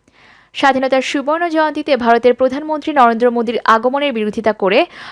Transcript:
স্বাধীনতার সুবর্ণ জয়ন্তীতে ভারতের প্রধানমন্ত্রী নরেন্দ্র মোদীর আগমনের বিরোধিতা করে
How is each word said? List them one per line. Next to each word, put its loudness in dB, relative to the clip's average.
স্বাধীনতার 2
সুবর্ণ -2
জয়ন্তীতে -2
ভারতের 2
প্রধানমন্ত্রী -4
নরেন্দ্র 2
মোদীর -4
আগমনের 0
বিরোধিতা -2
করে 0